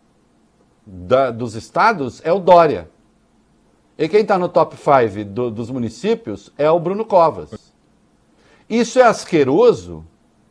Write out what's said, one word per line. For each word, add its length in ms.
da, 460
dos 240
estados 720
é 80
o 80
Dória. 500
E 120
quem 160
tá 120
no 120
top 280
five 460
do, 300
dos 180
municípios 880
é 100
o 120
Bruno 240
Covas. 680
Isso 300
é 40
asqueroso, 1040